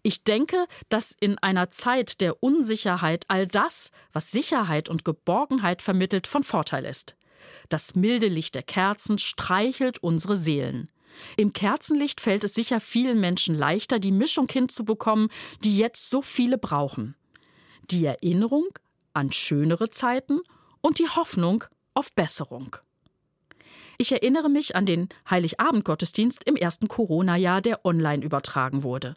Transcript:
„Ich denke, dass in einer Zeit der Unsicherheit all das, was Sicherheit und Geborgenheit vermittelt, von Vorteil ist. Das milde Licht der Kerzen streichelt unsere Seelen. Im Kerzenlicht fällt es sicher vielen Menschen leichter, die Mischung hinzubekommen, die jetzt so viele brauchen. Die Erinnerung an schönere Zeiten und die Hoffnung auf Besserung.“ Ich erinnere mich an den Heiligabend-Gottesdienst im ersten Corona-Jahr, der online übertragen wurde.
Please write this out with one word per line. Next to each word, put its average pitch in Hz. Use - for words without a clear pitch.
„Ich -
denke, 294
dass -
in 202
einer 185
Zeit -
der 175
Unsicherheit 214
all 190
das, -
was -
Sicherheit 196
und 160
Geborgenheit 175
vermittelt, 185
von -
Vorteil 147
ist. -
Das -
milde 220
Licht 160
der -
Kerzen 196
streichelt 240
unsere 170
Seelen. 151
Im 202
Kerzenlicht 285
fällt 208
es 190
sicher 233
vielen 240
Menschen 180
leichter, 160
die 190
Mischung 262
hinzubekommen, 220
die 208
jetzt -
so 262
viele 247
brauchen. 139
Die 170
Erinnerung 208
an 139
schönere 165
Zeiten 262
und 302
die 330
Hoffnung 190
auf -
Besserung.“ 135
Ich 254
erinnere 285
mich 285
an 190
den 175
Heiligabend-Gottesdienst 208
im 294
ersten 175
Corona-Jahr, 180
der 226
online 156
übertragen 139
wurde. 127